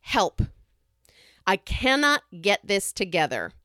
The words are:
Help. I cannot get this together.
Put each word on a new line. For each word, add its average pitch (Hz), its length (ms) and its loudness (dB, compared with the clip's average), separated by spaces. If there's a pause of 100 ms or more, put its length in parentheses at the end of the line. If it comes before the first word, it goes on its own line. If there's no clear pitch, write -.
Help. - 420 0 (1040)
I 190 100 2
cannot 277 680 0 (200)
get 202 200 2
this 196 300 -2
together. 156 640 -2 (100)